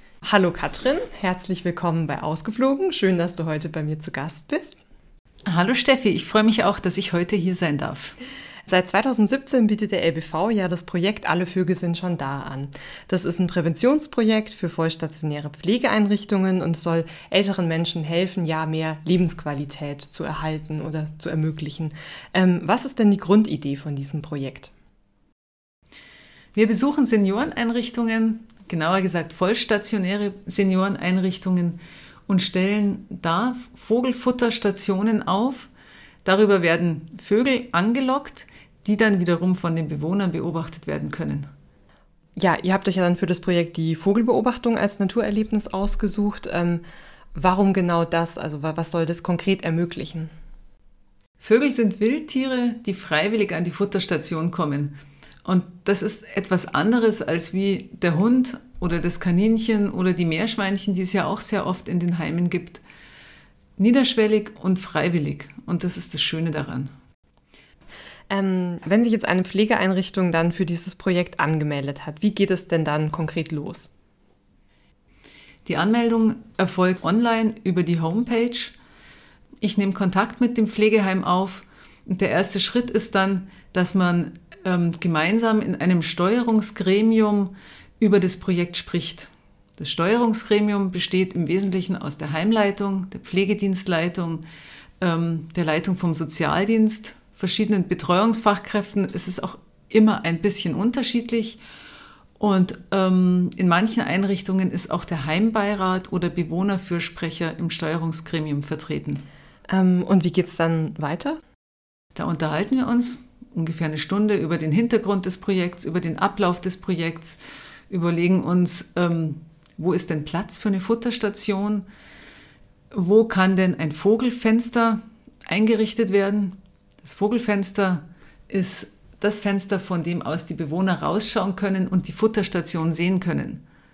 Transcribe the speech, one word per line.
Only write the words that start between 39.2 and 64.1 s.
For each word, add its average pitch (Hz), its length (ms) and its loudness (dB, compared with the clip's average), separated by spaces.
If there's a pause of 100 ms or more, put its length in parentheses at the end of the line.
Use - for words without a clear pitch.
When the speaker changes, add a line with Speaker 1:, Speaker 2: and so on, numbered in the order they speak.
Speaker 2:
von 165 200 -2
den 160 120 -2
Bewohnern 160 440 -2
beobachtet 160 560 -6
werden 147 240 -6
können. 143 340 -6 (880)
Speaker 1:
Ja, 175 300 2
ihr 185 100 2
habt 196 140 0
euch 180 80 0
ja 185 80 2
dann 175 120 4
für 175 120 -2
das 175 140 0
Projekt 170 360 0
die 160 180 0
Vogelbeobachtung 226 800 2
als 202 220 0
Naturerlebnis 208 680 0
ausgesucht. 202 840 0
Ähm, 175 280 0 (560)
warum 190 380 4
genau 175 320 2
das? 165 340 -2
Also 147 240 -8
wa-, 156 120 -4
was 160 140 -4
soll 165 160 0
das 165 160 -4
konkret 190 420 0
ermöglichen? 165 680 -4 (1080)
Speaker 2:
Vögel 262 340 4
sind 214 280 2
Wildtiere, 254 760 0 (120)
die 185 80 -2
freiwillig 196 580 0
an 165 100 -2
die 170 80 -2
Futterstation 175 800 -2
kommen. 147 460 -2 (480)
Und 180 200 2 (200)
das 196 180 2
ist - 240 -2 (100)
etwas 190 380 -2
anderes 220 480 2
als 165 320 -2
wie 190 380 0
der 170 260 0
Hund 247 400 2 (220)
oder 175 200 0
das 175 200 -2
Kaninchen 208 720 2
oder 180 220 2
die 175 120 0
Meerschweinchen, 196 720 0
die 185 80 0
es 185 100 -2
ja 190 120 2
auch 214 160 -4
sehr - 260 -2
oft 185 200 -6
in 175 120 -2
den 175 180 0
Heimen 170 320 -2
gibt. - 320 -6 (960)
Niederschwellig 214 720 4 (100)